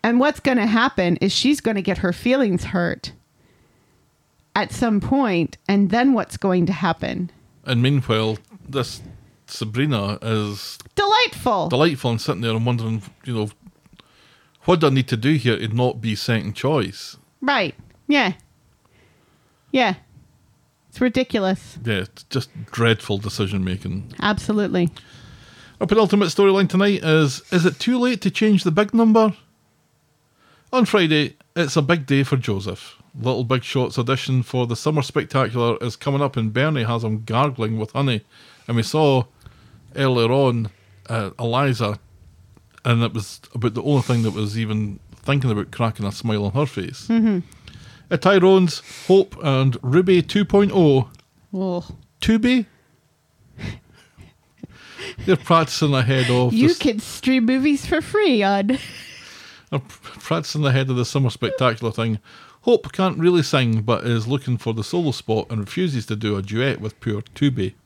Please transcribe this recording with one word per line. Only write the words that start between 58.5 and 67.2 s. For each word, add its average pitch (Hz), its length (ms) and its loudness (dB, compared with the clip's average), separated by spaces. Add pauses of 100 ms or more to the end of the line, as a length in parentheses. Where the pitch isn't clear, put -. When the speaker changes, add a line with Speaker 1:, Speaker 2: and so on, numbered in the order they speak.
Speaker 1:
<laughs> 254 100 0 (920)
Speaker 2:
They're 143 100 -4
pr-, - 400 -16
practicing 151 460 -4
ahead 131 240 2
of 127 60 0
the 123 100 0
Summer 135 240 0
Spectacular 117 600 -2
thing. 113 280 -2 (420)
Hope - 300 2
can't 190 260 0
really 170 240 4
sing, 120 400 0
but 110 240 0
is 117 220 -2
looking 131 300 -2
for 113 160 -4
the 110 100 -4
solo 170 280 -2
spot - 380 -4
and 113 100 -4
refuses 131 480 -4
to 110 80 -4
do 104 220 -2
a 98 40 -4
duet 113 380 -2
with 107 200 -10
poor 107 220 -6 (120)